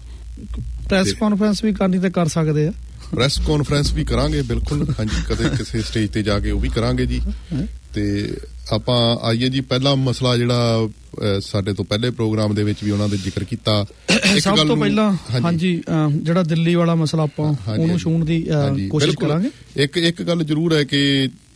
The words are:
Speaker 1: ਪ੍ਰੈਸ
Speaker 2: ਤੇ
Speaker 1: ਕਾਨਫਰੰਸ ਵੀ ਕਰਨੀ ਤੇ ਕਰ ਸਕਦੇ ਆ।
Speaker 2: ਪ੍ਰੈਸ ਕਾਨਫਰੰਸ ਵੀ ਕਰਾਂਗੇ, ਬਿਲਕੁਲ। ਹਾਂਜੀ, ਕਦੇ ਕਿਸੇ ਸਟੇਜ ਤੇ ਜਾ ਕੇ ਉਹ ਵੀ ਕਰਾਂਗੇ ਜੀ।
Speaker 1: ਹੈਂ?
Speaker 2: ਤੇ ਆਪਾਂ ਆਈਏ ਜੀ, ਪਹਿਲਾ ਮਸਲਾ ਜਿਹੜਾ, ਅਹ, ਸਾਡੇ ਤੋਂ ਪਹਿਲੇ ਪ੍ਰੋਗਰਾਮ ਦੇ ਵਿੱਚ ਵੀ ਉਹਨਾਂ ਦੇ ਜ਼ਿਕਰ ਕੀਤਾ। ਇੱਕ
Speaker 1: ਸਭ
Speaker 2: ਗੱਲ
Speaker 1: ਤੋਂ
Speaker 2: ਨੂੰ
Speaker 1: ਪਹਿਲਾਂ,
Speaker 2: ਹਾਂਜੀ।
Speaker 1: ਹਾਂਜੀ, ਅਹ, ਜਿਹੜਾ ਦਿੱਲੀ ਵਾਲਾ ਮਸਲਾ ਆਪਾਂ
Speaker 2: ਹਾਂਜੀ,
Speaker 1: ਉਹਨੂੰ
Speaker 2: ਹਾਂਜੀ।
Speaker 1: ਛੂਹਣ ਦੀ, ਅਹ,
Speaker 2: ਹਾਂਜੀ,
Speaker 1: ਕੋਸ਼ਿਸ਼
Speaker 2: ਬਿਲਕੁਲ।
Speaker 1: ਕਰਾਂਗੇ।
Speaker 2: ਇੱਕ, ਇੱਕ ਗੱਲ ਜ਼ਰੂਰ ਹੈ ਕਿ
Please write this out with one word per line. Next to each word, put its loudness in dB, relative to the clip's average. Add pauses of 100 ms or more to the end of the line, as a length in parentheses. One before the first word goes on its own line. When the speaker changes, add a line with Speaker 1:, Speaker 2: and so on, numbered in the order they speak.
(600)
Speaker 1:
ਪ੍ਰੈਸ 0
Speaker 2:
ਤੇ 0
Speaker 1:
ਕਾਨਫਰੰਸ 0
ਵੀ 0
ਕਰਨੀ 0
ਤੇ 0
ਕਰ 0
ਸਕਦੇ 0
ਆ। -2 (380)
Speaker 2:
ਪ੍ਰੈਸ 0
ਕਾਨਫਰੰਸ 2
ਵੀ 0
ਕਰਾਂਗੇ, 0
ਬਿਲਕੁਲ। -2
ਹਾਂਜੀ, -2
ਕਦੇ 0 (140)
ਕਿਸੇ -4
ਸਟੇਜ -2
ਤੇ -2
ਜਾ 0
ਕੇ -2
ਉਹ 0
ਵੀ 0
ਕਰਾਂਗੇ 0
ਜੀ। -2
Speaker 1:
ਹੈਂ? -4 (280)
Speaker 2:
ਤੇ -2 (380)
ਆਪਾਂ 2
ਆਈਏ 0
ਜੀ, -2
ਪਹਿਲਾ 0
ਮਸਲਾ 0
ਜਿਹੜਾ, 2
ਅਹ, -4
ਸਾਡੇ -2
ਤੋਂ -4
ਪਹਿਲੇ -2
ਪ੍ਰੋਗਰਾਮ 0
ਦੇ 2
ਵਿੱਚ -2
ਵੀ 0
ਉਹਨਾਂ 0
ਦੇ 0
ਜ਼ਿਕਰ -4
ਕੀਤਾ। 0 (240)
ਇੱਕ 4
Speaker 1:
ਸਭ 2
Speaker 2:
ਗੱਲ 4
Speaker 1:
ਤੋਂ 4
Speaker 2:
ਨੂੰ 4
Speaker 1:
ਪਹਿਲਾਂ, 4
Speaker 2:
ਹਾਂਜੀ। -2
Speaker 1:
ਹਾਂਜੀ, 0
ਅਹ, 2
ਜਿਹੜਾ 2
ਦਿੱਲੀ 2
ਵਾਲਾ 2
ਮਸਲਾ 0
ਆਪਾਂ -2
Speaker 2:
ਹਾਂਜੀ, -2
Speaker 1:
ਉਹਨੂੰ 2
Speaker 2:
ਹਾਂਜੀ। 0
Speaker 1:
ਛੂਹਣ 2
ਦੀ, 0
ਅਹ, 0
Speaker 2:
ਹਾਂਜੀ, 0
Speaker 1:
ਕੋਸ਼ਿਸ਼ 2
Speaker 2:
ਬਿਲਕੁਲ। 0
Speaker 1:
ਕਰਾਂਗੇ। -2
Speaker 2:
ਇੱਕ, -2
ਇੱਕ 0
ਗੱਲ 0
ਜ਼ਰੂਰ 0
ਹੈ 2
ਕਿ 2 (280)